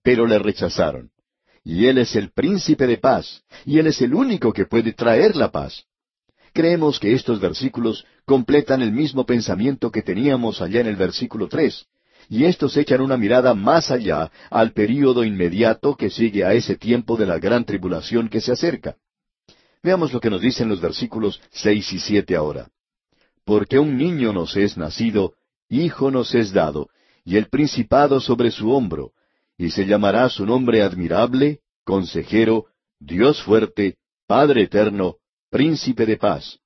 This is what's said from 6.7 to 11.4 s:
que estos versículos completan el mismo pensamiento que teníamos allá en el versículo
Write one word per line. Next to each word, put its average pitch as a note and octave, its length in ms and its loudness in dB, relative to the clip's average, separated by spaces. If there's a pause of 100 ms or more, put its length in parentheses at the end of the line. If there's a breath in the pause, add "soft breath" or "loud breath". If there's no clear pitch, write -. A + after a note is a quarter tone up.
que G#2+ 160 0
estos A#2+ 280 -2
versículos A#2 640 -4 (200 soft breath)
completan C3+ 560 2
el A2 120 0
mismo C3 320 -2
pensamiento A#2 680 -2
que G#2+ 100 -4
teníamos A#2 600 -2
allá F#2+ 180 -2
en A#2+ 80 0
el G#2+ 80 -4
versículo F#2 540 -4